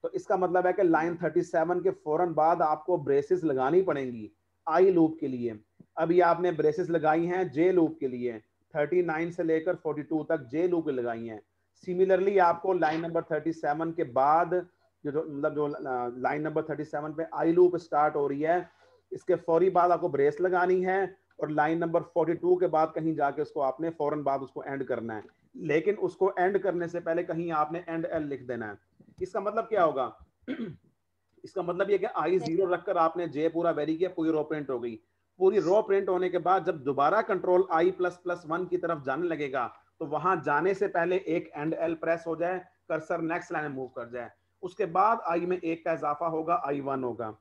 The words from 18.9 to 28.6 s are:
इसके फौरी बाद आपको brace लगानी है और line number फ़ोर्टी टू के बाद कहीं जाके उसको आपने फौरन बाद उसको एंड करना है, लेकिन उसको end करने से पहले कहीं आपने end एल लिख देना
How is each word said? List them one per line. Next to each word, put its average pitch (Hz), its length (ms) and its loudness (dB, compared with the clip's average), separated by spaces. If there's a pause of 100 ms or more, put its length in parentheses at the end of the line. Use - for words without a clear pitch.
इसके - 220 0 (120)
फौरी 170 240 4
बाद 175 200 4
आपको 170 180 2
brace 143 320 2
लगानी 180 420 2
है 185 160 0 (420)
और 147 100 -4
line 151 280 2
number 170 240 0 (120)
फ़ोर्टी 165 200 2
टू 180 220 2
के 180 100 2
बाद 160 280 2
कहीं 160 200 -2
जाके 143 280 0
उसको 147 180 -6
आपने 143 300 -2
फौरन 151 320 -4
बाद 135 180 -2
उसको 139 220 -12
एंड 139 220 -6
करना 113 300 -4
है, 104 80 -8 (340)
लेकिन 170 400 0
उसको 190 420 0
end 185 200 2
करने 175 300 -2
से 170 120 -6
पहले 170 220 -2
कहीं 170 300 -4
आपने 156 360 -2
end 165 180 -4
एल 160 160 -4
लिख 135 240 -8
देना 117 200 -6